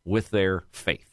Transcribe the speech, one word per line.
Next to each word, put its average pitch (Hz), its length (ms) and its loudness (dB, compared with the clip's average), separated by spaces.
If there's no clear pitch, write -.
with 107 240 0
their 95 400 2
faith. - 440 -6